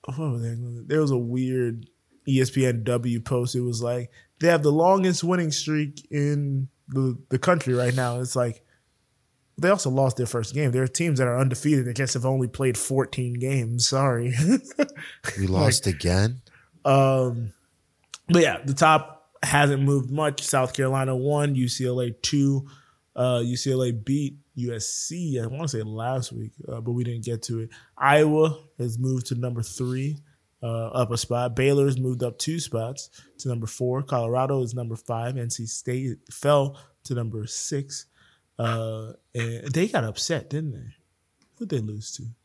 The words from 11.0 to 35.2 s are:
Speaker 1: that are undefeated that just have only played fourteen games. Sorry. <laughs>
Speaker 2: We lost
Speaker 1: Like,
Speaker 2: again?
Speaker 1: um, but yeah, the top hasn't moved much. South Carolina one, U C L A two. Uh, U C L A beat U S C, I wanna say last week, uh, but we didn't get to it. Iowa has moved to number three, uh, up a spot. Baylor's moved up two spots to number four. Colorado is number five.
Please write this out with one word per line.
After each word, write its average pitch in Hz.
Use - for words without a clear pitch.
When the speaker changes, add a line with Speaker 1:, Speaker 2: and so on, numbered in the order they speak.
Speaker 1:
that 127
are 120
undefeated 135
that 120
just 131
have 123
only 131
played 127
fourteen 127
games. 120
Sorry. 127
<laughs> 151
Speaker 2:
We 95
lost 104
Speaker 1:
Like, 92
Speaker 2:
again? 98
Speaker 1:
um, 131
but 170
yeah, 127
the 135
top 156
hasn't 143
moved 135
much. 147
South 131
Carolina 131
one, 143
U 127
C 127
L 123
A 120
two. 139
Uh, 123
U 123
C 131
L 131
A 123
beat 139
U 120
S 110
C, 165
I 113
wanna 143
say 113
last 117
week, 110
uh, 117
but 120
we 120
didn't 117
get 117
to 113
it. 113
Iowa 151
has 117
moved 127
to 120
number 120
three, 131
uh, 113
up 117
a 117
spot. 120
Baylor's 139
moved 127
up 120
two 160
spots 120
to 135
number 117
four. 127
Colorado 131
is 113
number 117
five. 120